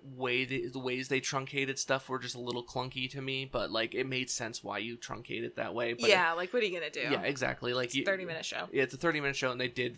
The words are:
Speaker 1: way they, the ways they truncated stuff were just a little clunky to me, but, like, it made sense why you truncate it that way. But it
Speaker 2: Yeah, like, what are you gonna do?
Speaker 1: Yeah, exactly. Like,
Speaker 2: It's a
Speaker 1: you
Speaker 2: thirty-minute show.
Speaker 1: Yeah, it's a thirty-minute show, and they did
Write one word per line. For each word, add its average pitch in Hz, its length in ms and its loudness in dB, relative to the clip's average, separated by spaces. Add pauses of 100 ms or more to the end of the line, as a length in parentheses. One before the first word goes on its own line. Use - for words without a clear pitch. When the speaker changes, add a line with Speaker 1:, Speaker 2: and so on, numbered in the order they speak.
Speaker 1:
way 127 420 2
they, 127 220 -2
the 135 120 -6
ways 127 300 -2
they 135 120 4
truncated 135 580 0
stuff - 300 2
were 127 100 -2
just 120 160 -4
a 120 60 -8
little 120 240 -2
clunky 131 480 -4
to 139 100 -6
me, 135 280 -2
but, 101 220 0
like, 113 220 2
it 127 120 0
made 127 220 -2
sense 113 340 -2
why 101 160 -4
you 117 200 -4
truncate - 440 -6
it 120 140 -6
that 110 180 -2
way. - 200 0
But 233 100 -4
it 226 60 8
Speaker 2:
Yeah, 180 240 8
like, 180 180 -2
what 247 100 4
are 220 40 2
you 180 120 0
gonna 156 120 -4
do? - 100 -4
Speaker 1:
Yeah, 123 220 2
exactly. 127 500 0
Like, 123 140 2
Speaker 2:
It's 120 80 -6
a 131 40 4
Speaker 1:
you 135 60 0
Speaker 2:
thirty-minute 185 400 -2
show. - 280 -4
Speaker 1:
Yeah, 139 100 4
it's 131 100 2
a 135 60 -8
thirty-minute 147 380 2
show, 131 160 2
and 123 80 -4
they 127 80 0
did 123 300 -2